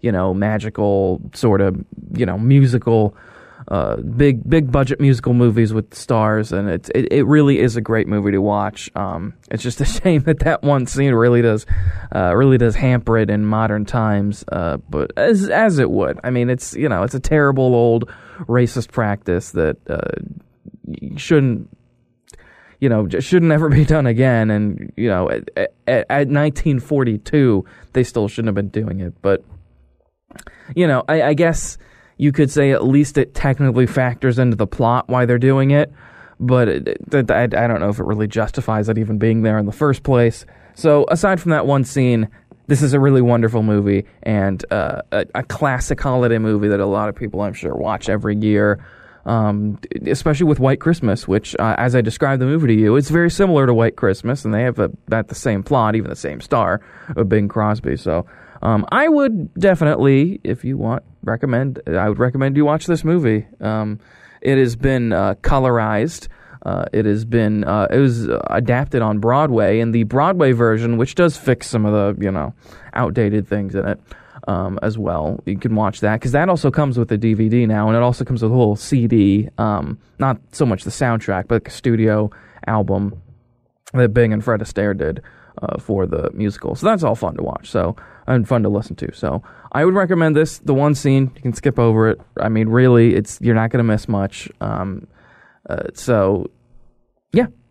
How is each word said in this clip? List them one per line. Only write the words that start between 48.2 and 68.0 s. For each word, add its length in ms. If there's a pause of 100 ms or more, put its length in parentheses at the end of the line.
year, 480 (420)
um, 520 (280)
especially 400
with 140
White 200
Christmas, 460
which, 320
uh, 180
as 180
I 80
described 380
the 60
movie 220
to 120
you, 160
it's 140
very 200
similar 360
to 80
White 220
Christmas, 480
and 100
they 80
have 160
a, 120 (160)
about 220
the 60
same 280
plot, 340
even 120
the 80
same 240
star, 400 (360)
of 120
Bing 200
Crosby. 480
So, 300 (360)
um, 300
I 160
would 460
definitely, 880
if 200
you 120
want, 260 (220)
recommend, 640
I 200
would 120
recommend 360
you 80
watch 220
this 160
movie. 440 (140)
Um, 380 (420)
it 160
has 200
been, 360
uh, 300
colorized. 840 (360)
Uh, 280
it 120
has 200
been, 400
uh, 260
it 80
was, 300